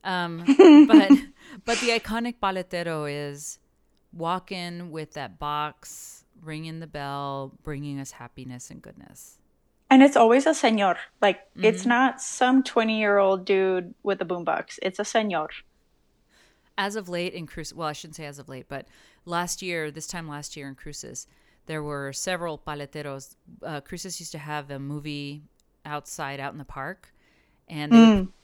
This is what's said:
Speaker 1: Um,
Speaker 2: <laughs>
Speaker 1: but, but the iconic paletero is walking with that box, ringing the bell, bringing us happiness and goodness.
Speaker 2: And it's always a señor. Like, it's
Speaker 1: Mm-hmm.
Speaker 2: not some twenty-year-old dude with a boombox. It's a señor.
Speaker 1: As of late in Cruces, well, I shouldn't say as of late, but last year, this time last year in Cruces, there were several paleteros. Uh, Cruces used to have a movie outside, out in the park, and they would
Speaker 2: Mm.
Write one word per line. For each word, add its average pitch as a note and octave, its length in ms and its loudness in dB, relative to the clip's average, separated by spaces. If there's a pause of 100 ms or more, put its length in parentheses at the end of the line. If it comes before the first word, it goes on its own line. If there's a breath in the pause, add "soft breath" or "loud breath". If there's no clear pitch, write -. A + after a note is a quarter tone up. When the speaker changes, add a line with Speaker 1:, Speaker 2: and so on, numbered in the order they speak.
Speaker 1:
Um, F3 340 -4
Speaker 2:
<laughs> C#4+ 500 10
Speaker 1:
but, D4 220 8 (540 soft breath)
but A#3 140 0
the B3 100 -2
iconic A#3 540 -4
paletero F3 680 -4
is D3 480 -10 (540)
walking F3 760 -8
with D#3 240 -12
that B2+ 240 -12
box, - 840 -10 (180)
ringing D#3+ 380 -12
the E3 60 -14
bell, C#3 680 -10 (100)
bringing C#3+ 360 -10
us C3+ 140 -12
happiness B2 580 -18
and - 120 -20
goodness. - 560 -20 (520)
Speaker 2:
And C4+ 120 10
it's C#4 140 8
always A#3+ 300 6
a D#4+ 40 4
señor. A3 460 2 (240)
Like, G3 200 2 (200)
it's F#3+ 200 2
Speaker 1:
Mm-hmm. G#3+ 80 -2
Speaker 2:
not A#3+ 320 2
some C4 420 2
twenty-year-old G3+ 840 2
dude F#3+ 580 0
with G3 180 -4
a F#3 40 -4
boombox. E3+ 580 -6
It's F#3 160 -4
a G#3 40 -6
señor. G3+ 460 -4 (1300)
Speaker 1:
As G3+ 200 -6
of F#3 120 -10
late F3 260 -6
in E3 120 -12
Cruces, - 280 -16
well, E3 120 -10
I D3+ 60 -6
shouldn't D#3 240 -18
say D#3+ 80 -16
as C#3+ 160 -16
of C#3+ 80 -20
late, C3 200 -16
but C#3 180 -14 (380)
last F3 380 -8
year, E3 300 -6
this D#3 160 -16
time E3 180 -12
last D3 300 -14
year C#3+ 120 -14
in C3+ 60 -16
Cruces, - 540 -16 (380)
there D#3 160 -8
were C#3+ 300 -8
several E3+ 460 -8
paleteros. C#3+ 800 -12 (260)
Uh, D3+ 200 -10
Cruces F3 360 -14
used E3 140 -14
to D#3+ 60 -14
have D3 320 -10
a C#3 100 -10
movie D3 640 -10 (420)
outside, D3 560 -10
out C3+ 120 -8
in D3+ 60 -16
the C#3+ 60 -16
park, D3 480 -14 (560)
and D3+ 240 -4
they A#3 60 8
would G#3+ 260 6
Speaker 2:
Mm. - 80 -12 (120)